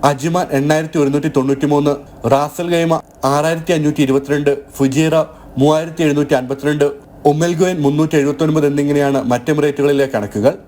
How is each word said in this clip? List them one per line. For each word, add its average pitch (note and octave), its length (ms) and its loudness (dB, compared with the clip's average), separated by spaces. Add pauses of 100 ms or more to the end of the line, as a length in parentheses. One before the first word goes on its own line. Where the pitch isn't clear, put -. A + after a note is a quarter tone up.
അജ്മാൻ E3 420 -2
എണ്ണായിരത്തി D#3 460 0
ഒരുന്നൂറ്റി C#3+ 400 0
തൊണ്ണൂറ്റിമൂന്ന്, C#3+ 560 0 (380)
റാസൽ D3 440 0
ഖൈമ E3+ 180 2 (320)
ആറായിരത്തി D#3+ 480 0
അഞ്ഞൂറ്റി D3+ 280 0
ഇരുപത്തിരണ്ട്, C#3 500 0 (240)
ഫുജൈറ D3 400 0 (420)
മൂവായിരത്തി D#3 460 2
എഴുന്നൂറ്റി D3 300 0
അൻപത്തിരണ്ട്, C#3 520 0 (400)
ഉമ്മൽ D#3 340 2
ഖുവൈൻ F3+ 220 0
മുന്നൂറ്റി D3+ 340 0
എഴുപത്തൊൻപത് D3+ 520 0
എന്നിങ്ങനെയാണ് C#3+ 640 0
മറ്റ് B2 200 -2
എമിറേറ്റുകളിലെ C#3+ 600 2
കണക്കുകൾ. G#2+ 400 -4 (140)